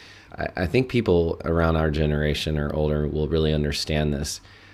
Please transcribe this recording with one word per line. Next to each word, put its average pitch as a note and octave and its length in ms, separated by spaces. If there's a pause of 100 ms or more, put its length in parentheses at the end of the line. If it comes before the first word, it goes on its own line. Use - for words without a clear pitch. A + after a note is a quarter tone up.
(380)
I, D#2 100 (100)
I F#2 100
think B2+ 220
people F2 560
around E2 320
our D#2 120
generation D2+ 680
or D2 180
older D2+ 320
will D2+ 220
really D#2 240
understand D2+ 600
this. C#2+ 280 (320)